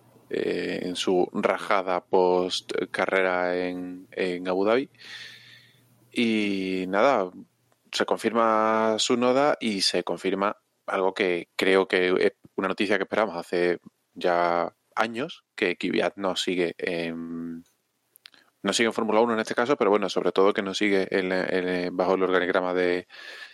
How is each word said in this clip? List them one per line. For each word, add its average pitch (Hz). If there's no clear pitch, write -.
eh, 90
en 90
su 90
rajada 95
post 90
carrera 90
en, 90
en 90
Abu 92
Dhabi. 117
Y 101
nada, 101
se -
confirma 110
su 127
noda 127
y 104
se 90
confirma 95
algo 95
que 87
creo 95
que 92
es 92
una 95
noticia 98
que 95
esperamos 101
hace 87
ya 87
años, 117
que 90
Kvyat 90
no 95
sigue 90
en, 85
no 98
sigue 117
en 110
Fórmula 107
uno 117
en 110
este -
caso, 123
pero 104
bueno, 101
sobre 87
todo 98
que 104
no 95
sigue 98
en, 92
en, 90
bajo 90
el 92
organigrama 90
de, 90